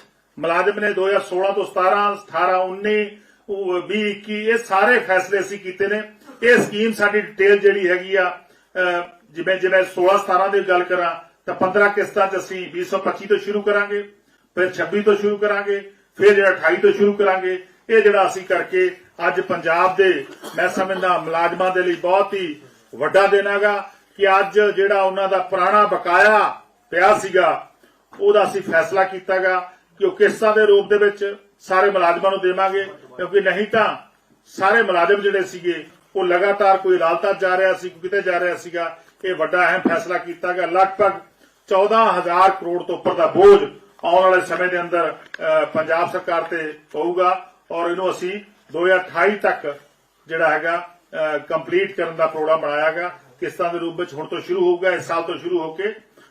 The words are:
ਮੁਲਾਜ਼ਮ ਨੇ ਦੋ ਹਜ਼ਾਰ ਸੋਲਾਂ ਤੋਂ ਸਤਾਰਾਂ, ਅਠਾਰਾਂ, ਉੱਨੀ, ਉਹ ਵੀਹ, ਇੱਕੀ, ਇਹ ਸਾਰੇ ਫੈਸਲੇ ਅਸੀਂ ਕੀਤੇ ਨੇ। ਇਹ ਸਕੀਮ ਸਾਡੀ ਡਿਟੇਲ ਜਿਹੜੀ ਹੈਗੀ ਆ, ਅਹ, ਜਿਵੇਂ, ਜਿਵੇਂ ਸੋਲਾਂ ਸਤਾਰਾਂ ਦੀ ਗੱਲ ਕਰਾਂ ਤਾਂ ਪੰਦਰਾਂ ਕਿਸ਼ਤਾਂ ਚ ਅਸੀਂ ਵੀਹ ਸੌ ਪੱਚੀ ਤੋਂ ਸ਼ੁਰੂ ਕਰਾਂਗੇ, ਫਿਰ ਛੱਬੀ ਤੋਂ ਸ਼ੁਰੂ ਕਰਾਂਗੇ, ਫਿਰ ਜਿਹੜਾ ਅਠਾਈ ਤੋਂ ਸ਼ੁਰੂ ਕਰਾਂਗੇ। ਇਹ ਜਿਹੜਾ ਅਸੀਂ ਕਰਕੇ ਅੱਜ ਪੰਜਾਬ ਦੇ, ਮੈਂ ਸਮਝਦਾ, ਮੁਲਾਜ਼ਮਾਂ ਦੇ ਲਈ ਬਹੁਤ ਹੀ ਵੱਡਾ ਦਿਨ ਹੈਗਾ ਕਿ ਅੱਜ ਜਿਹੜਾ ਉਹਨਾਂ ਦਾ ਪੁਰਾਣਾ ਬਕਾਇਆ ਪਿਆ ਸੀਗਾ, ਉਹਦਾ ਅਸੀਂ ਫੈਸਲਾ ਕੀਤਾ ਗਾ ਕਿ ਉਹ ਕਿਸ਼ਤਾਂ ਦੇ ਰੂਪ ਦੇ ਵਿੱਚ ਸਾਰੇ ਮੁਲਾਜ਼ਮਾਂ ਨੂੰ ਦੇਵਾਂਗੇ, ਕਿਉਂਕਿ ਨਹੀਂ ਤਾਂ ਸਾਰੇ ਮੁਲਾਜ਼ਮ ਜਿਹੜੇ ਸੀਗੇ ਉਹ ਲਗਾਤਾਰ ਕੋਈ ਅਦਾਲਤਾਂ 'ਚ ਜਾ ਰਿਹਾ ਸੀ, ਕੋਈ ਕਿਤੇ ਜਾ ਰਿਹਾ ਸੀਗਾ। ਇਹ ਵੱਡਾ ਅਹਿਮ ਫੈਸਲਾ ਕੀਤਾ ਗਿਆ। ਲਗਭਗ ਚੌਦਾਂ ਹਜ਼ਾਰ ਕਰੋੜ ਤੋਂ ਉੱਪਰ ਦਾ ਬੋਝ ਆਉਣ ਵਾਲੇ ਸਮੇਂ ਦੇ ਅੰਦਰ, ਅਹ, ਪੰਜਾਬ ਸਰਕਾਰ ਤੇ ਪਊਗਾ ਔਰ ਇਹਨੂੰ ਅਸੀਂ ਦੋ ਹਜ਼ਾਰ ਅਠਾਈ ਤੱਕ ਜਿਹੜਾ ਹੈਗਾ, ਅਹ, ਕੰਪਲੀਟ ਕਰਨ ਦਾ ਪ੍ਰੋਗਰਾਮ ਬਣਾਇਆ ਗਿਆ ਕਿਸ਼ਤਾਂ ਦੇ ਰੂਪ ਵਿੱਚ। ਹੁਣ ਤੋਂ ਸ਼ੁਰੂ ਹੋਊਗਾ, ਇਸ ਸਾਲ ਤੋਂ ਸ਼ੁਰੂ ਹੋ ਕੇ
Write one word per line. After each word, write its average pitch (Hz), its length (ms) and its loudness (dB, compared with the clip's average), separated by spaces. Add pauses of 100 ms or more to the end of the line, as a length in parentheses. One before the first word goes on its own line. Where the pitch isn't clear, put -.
(400)
ਮੁਲਾਜ਼ਮ 185 400 0
ਨੇ 208 140 -2
ਦੋ 185 140 0
ਹਜ਼ਾਰ 196 140 2
ਸੋਲਾਂ 190 320 -2
ਤੋਂ 196 120 -2
ਸਤਾਰਾਂ, 202 500 0
ਅਠਾਰਾਂ, 185 440 -2
ਉੱਨੀ, 202 580 -4 (320)
ਉਹ 185 320 -4
ਵੀਹ, 208 300 -4
ਇੱਕੀ, 208 340 -8
ਇਹ 226 120 0
ਸਾਰੇ 214 420 2
ਫੈਸਲੇ 190 400 0
ਅਸੀਂ 190 200 -6
ਕੀਤੇ 185 280 -6
ਨੇ। 214 160 -4 (400)
ਇਹ 240 140 6
ਸਕੀਮ 214 360 0
ਸਾਡੀ 208 280 0
ਡਿਟੇਲ 196 360 4
ਜਿਹੜੀ 196 320 2
ਹੈਗੀ 185 260 -2
ਆ, 180 240 0 (360)
ਅਹ, 175 340 -2 (200)
ਜਿਵੇਂ, 170 260 -2
ਜਿਵੇਂ 185 280 2
ਸੋਲਾਂ 185 340 2
ਸਤਾਰਾਂ 190 320 0
ਦੀ 196 100 2
ਗੱਲ 180 240 2
ਕਰਾਂ 175 320 -2 (300)
ਤਾਂ 175 100 -8
ਪੰਦਰਾਂ 202 340 2
ਕਿਸ਼ਤਾਂ 196 380 0
ਚ 190 100 -4
ਅਸੀਂ 180 340 -10
ਵੀਹ 175 140 -6
ਸੌ 185 120 -4
ਪੱਚੀ 185 280 -6
ਤੋਂ 196 120 2
ਸ਼ੁਰੂ 208 240 -4
ਕਰਾਂਗੇ, 202 400 -2 (540)
ਫਿਰ 180 180 -2
ਛੱਬੀ 175 280 -4
ਤੋਂ 202 140 4
ਸ਼ੁਰੂ 202 220 -2
ਕਰਾਂਗੇ, 202 540 -4 (240)
ਫਿਰ 202 180 6
ਜਿਹੜਾ 196 160 4
ਅਠਾਈ 185 260 0
ਤੋਂ 202 180 4
ਸ਼ੁਰੂ 202 200 2
ਕਰਾਂਗੇ। 185 520 -2 (240)
ਇਹ 226 120 6
ਜਿਹੜਾ 202 260 4
ਅਸੀਂ 185 180 -6
ਕਰਕੇ 180 500 0 (320)
ਅੱਜ 180 140 -2
ਪੰਜਾਬ 175 540 0
ਦੇ, 180 300 2 (300)
ਮੈਂ 175 140 0
ਸਮਝਦਾ, 185 480 -2
ਮੁਲਾਜ਼ਮਾਂ 170 540 -2
ਦੇ 180 120 0
ਲਈ 175 120 0
ਬਹੁਤ 190 380 0
ਹੀ 175 280 -8 (340)
ਵੱਡਾ 151 320 2
ਦਿਨ 202 200 2
ਹੈਗਾ 202 440 0 (260)
ਕਿ 196 220 4
ਅੱਜ 202 200 0
ਜਿਹੜਾ 196 420 2
ਉਹਨਾਂ 190 280 0
ਦਾ 190 80 0
ਪੁਰਾਣਾ 190 480 2
ਬਕਾਇਆ 190 760 2 (280)
ਪਿਆ 196 300 4
ਸੀਗਾ, 180 520 0 (480)
ਉਹਦਾ 202 240 4
ਅਸੀਂ 190 180 -4
ਫੈਸਲਾ 165 420 0
ਕੀਤਾ 185 340 -4
ਗਾ 185 360 -2 (260)
ਕਿ 196 60 -2
ਉਹ 180 60 0
ਕਿਸ਼ਤਾਂ 214 440 2
ਦੇ 214 100 4
ਰੂਪ 202 240 4
ਦੇ 208 80 4
ਵਿੱਚ 202 380 0 (240)
ਸਾਰੇ 190 320 0
ਮੁਲਾਜ਼ਮਾਂ 180 400 2
ਨੂੰ 190 100 -4
ਦੇਵਾਂਗੇ, 190 420 -2 (320)
ਕਿਉਂਕਿ 185 260 -2
ਨਹੀਂ 190 260 0
ਤਾਂ 208 300 0 (480)
ਸਾਰੇ 208 380 0
ਮੁਲਾਜ਼ਮ 185 380 2
ਜਿਹੜੇ 196 220 -2
ਸੀਗੇ 170 420 -6 (300)
ਉਹ 185 100 -2
ਲਗਾਤਾਰ 190 520 2
ਕੋਈ 185 200 0
ਅਦਾਲਤਾਂ 170 360 0
'ਚ 165 40 -4
ਜਾ 180 200 0
ਰਿਹਾ 190 160 2
ਸੀ, 180 160 -8
ਕੋਈ - 120 -20
ਕਿਤੇ 185 200 -4
ਜਾ 180 180 -2
ਰਿਹਾ 175 160 -2
ਸੀਗਾ। 170 440 -10 (260)
ਇਹ 185 100 -4
ਵੱਡਾ 160 340 2
ਅਹਿਮ 185 200 0
ਫੈਸਲਾ 170 280 -2
ਕੀਤਾ 175 360 -6
ਗਿਆ। 175 120 -2
ਲਗਭਗ 190 460 2 (580)
ਚੌਦਾਂ 208 440 4
ਹਜ਼ਾਰ 180 360 2
ਕਰੋੜ 175 340 -4
ਤੋਂ - 140 -6
ਉੱਪਰ 180 160 -2
ਦਾ 165 120 2
ਬੋਝ 185 380 8 (400)
ਆਉਣ 185 280 4
ਵਾਲੇ 175 140 2
ਸਮੇਂ 175 220 -4
ਦੇ 180 140 -2
ਅੰਦਰ, 165 340 -2 (240)
ਅਹ, 156 260 0
ਪੰਜਾਬ 160 460 -2
ਸਰਕਾਰ 170 300 -4
ਤੇ 160 380 -8 (120)
ਪਊਗਾ 180 640 -2 (180)
ਔਰ 170 200 -4
ਇਹਨੂੰ 180 200 -2
ਅਸੀਂ 190 300 -8 (300)
ਦੋ 165 140 -2
ਹਜ਼ਾਰ 185 140 4
ਅਠਾਈ 180 360 -2
ਤੱਕ 165 400 -4 (520)
ਜਿਹੜਾ 160 220 -2
ਹੈਗਾ, 170 400 -4 (240)
ਅਹ, 156 260 -4
ਕੰਪਲੀਟ 170 560 -4
ਕਰਨ 165 200 -6
ਦਾ 165 120 0
ਪ੍ਰੋਗਰਾਮ 156 340 -2
ਬਣਾਇਆ 151 300 -2
ਗਿਆ 175 160 -6 (320)
ਕਿਸ਼ਤਾਂ 170 340 -6
ਦੇ 175 60 -6
ਰੂਪ 165 200 -8
ਵਿੱਚ। 170 140 -8
ਹੁਣ 156 140 -12
ਤੋਂ 165 140 -10
ਸ਼ੁਰੂ 180 240 -2
ਹੋਊਗਾ, 180 240 0
ਇਸ 160 140 -4
ਸਾਲ 165 200 -4
ਤੋਂ 170 140 -8
ਸ਼ੁਰੂ 170 220 -4
ਹੋ 160 140 -8
ਕੇ 208 220 -6 (340)